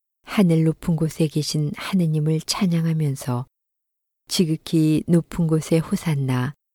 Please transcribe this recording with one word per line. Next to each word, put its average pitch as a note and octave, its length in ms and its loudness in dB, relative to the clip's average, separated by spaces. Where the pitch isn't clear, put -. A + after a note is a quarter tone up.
하늘 E3 400 2
높은 D#3+ 320 0
곳에 D#3+ 320 0
계신 D3 480 -2
하느님을 D#3 640 0
찬양하면서 D#3 1040 -2
"지극히 D#3 800 0
높은 E3+ 400 0
곳에 D#3+ 320 2
호산나." C#3 760 -2